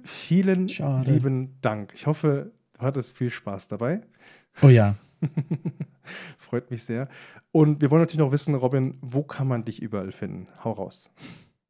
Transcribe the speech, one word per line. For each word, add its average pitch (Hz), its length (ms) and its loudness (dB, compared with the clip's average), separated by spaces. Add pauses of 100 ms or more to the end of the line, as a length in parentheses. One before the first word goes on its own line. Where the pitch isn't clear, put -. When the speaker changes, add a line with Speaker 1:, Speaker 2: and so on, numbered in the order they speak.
Speaker 1:
vielen 185 680 0
Speaker 2:
Schade. 131 420 0
Speaker 1:
lieben 131 500 0
Dank. 107 340 -2
Ich - 120 -10
hoffe, 151 440 0 (220)
du - 80 -18
hattest 135 360 -4
viel 123 120 -2
Spaß 101 400 -12
dabei. 123 320 -4 (600)
Speaker 2:
Oh 143 80 10
ja. 104 260 8 (240)
Speaker 1:
<laughs> - 80 -2 (1080)
Freut - 340 -6
mich 117 120 -10
sehr. 123 260 -6 (420)
Und 151 300 4
wir 143 100 4
wollen 160 100 6
natürlich 160 220 0
noch 135 80 0
wissen, 147 240 0
Robin, 131 460 0
wo 135 220 -4
kann 139 240 -6
man 120 180 -2
dich 110 160 -10
überall 101 300 -6
finden? 92 360 -10 (160)
Hau 113 100 -4
raus. 95 360 -12 (600)